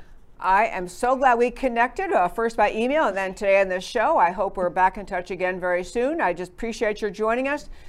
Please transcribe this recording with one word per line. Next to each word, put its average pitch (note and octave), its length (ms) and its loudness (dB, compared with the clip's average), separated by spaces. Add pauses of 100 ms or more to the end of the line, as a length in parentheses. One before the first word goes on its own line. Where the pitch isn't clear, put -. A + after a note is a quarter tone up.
(380)
I F#3 300 4
am F3+ 220 -6
so B3 260 0
glad B3 220 4
we A#3+ 120 2
connected, B3 600 -2
uh, F#3 160 2
first A3+ 300 -2
by G#3 160 2
email C4 340 0
and F#3+ 80 -2
then F#3+ 180 -4
today G3 280 4
on F#3+ 80 2
this F#3 160 -4
show. C4+ 320 0
I A3+ 140 4
hope F#3+ 260 -4
we're F3+ 120 0
back F#3 280 2
in G3 80 -10
touch F3+ 260 -6
again F3+ 300 -2
very F3+ 240 0
soon. C4 340 -2
I F3+ 140 0
just F3+ 180 -8
appreciate G#3+ 500 -4
your G#3 100 -4
joining A3+ 360 -2
us. C#4+ 220 -6 (200)